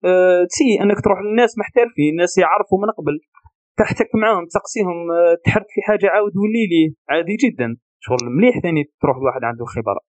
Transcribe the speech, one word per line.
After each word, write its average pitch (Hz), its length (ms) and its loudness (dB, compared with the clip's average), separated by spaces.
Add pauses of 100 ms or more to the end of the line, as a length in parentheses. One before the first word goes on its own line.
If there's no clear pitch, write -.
آه، 180 440 4
تسي 277 200 0 (140)
انك 202 220 2
تروح 196 200 2
للناس 220 320 2
محترفين، 226 560 0
الناس 170 240 0
يعرفوا 185 460 2
من 208 140 -2
قبل، 147 180 -4 (640)
تحتك - 380 -2
معاهم، 214 300 0
تسقسيهم، 170 680 -6
آه، 170 340 4
تحرك 202 240 0
في - 120 -4
حاجه 202 280 0
عاود 208 280 0
ولي 214 340 0
ليه، 160 180 2 (200)
عادي 165 260 -2 (100)
جدًا. 117 320 -2 (220)
شغل 123 380 -4
مليح 240 260 4
ثاني 160 200 -2 (180)
تروح 135 160 0
لواحد 131 260 -4
عنده 117 220 -6
خبره 107 440 -6